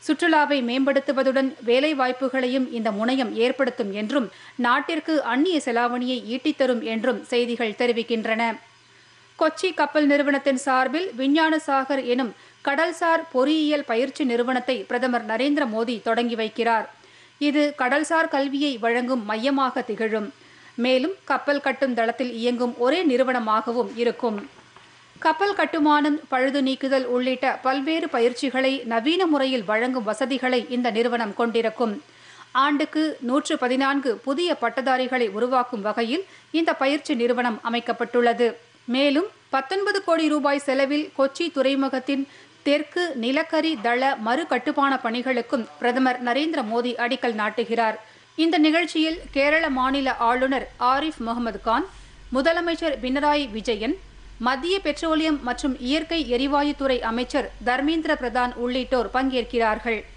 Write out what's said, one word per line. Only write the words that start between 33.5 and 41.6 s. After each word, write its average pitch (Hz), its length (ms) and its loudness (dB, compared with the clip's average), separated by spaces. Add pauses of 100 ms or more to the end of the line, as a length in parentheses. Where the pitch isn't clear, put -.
பதினான்கு 262 500 0 (140)
புதிய 302 360 0
பட்டதாரிகளை 254 640 0 (100)
உருவாக்கும் 247 500 0
வகையில் 233 360 -2 (360)
இந்த 330 120 2 (100)
பயிற்சி 285 400 0
நிறுவனம் 240 360 0 (100)
அமைக்கப்பட்டுள்ளது. 233 800 2 (460)
மேலும் 285 340 2 (260)
பத்தொன்பது 392 520 0
கோடி 330 180 2 (100)
ரூபாய் 285 340 0
செலவில் 277 380 0 (120)
கொச்சி 277 260 0 (120)
துறைமுகத்தின் 269 680 0 (420)